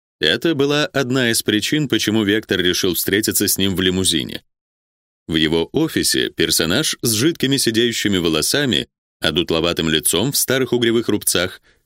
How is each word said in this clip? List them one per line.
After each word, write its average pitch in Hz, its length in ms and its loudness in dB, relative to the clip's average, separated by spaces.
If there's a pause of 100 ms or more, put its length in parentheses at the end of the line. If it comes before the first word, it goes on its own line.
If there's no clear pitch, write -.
(200)
Это 95 340 0
была 143 300 2
одна 127 460 0
из 113 120 0
причин, 123 460 0
почему 110 340 2
«Вектор» 101 380 0
решил 87 340 0
встретиться 98 540 0
с - 80 0
ним 98 200 0
в 90 40 0
лимузине. 90 640 0 (840)
В 80 100 -2
его 80 360 0
офисе 92 560 0
персонаж 82 720 0
с 117 120 -2
жидкими 135 440 0
сидеющими 113 640 0
волосами, 85 680 0 (320)
одутловатым 82 680 0
лицом 82 440 0
в - 40 -6
старых 127 380 0
угревых 117 340 0
рубцах, 101 540 -2 (240)